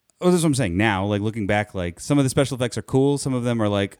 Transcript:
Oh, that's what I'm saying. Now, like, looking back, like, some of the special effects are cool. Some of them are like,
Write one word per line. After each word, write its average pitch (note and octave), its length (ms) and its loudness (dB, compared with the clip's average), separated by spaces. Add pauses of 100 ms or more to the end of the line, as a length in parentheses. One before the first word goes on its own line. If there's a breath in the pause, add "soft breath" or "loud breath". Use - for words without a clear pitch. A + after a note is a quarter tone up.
(220)
Oh, F3+ 100 4
that's F3 120 2
what E3+ 40 2
I'm C#3+ 80 2
saying. F#2+ 220 0
Now, G2+ 280 2
like, G#2 160 -2
looking G#2+ 240 -4
back, G#2 300 -2
like, F2 240 -6
some D3 180 0
of C#3 60 4
the C3 60 2
special C#3 260 0
effects A#2+ 220 -4
are G#2+ 40 -6
cool. C#3 360 2
Some C3+ 160 -4
of A#2+ 100 -2
them A#2 180 0
are G#2 60 0
like, G2+ 320 -2